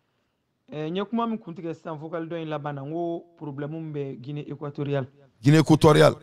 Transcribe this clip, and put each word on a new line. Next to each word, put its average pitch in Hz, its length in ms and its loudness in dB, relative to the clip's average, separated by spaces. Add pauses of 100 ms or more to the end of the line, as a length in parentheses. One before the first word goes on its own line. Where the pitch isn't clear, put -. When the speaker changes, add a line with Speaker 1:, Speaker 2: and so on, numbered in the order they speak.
(720)
Speaker 1:
Eh, 156 160 -8
n 170 80 -6
ye 202 80 -4
kuma 233 220 -2
min 220 100 -4
kun 175 160 -16
tigɛ 165 200 -10
sisan, 165 220 -12
vocal 165 320 -10
dɔ 165 140 -8
in 160 80 -8
laban 147 240 -6
na, 139 80 -10
n 143 100 -10
ko 170 320 -6 (140)
problème 147 340 -10
min 160 220 -10
bɛ 139 260 -8
Guinée 143 320 -12
équatoriale. 143 560 -6 (340)
Speaker 2:
Guinée 151 180 6
équatoriale. 151 640 6